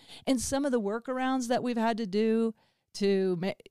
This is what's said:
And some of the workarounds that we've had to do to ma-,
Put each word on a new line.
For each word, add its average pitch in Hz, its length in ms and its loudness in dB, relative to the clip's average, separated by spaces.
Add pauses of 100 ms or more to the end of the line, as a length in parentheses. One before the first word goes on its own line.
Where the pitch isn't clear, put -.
(260)
And 254 160 2
some 277 240 -2
of 269 60 0
the 240 100 2
workarounds 254 680 -2
that 240 120 2
we've 240 160 -2
had 226 200 0
to 226 100 -4
do 220 480 2 (400)
to 190 440 2
ma-, 185 120 -2 (200)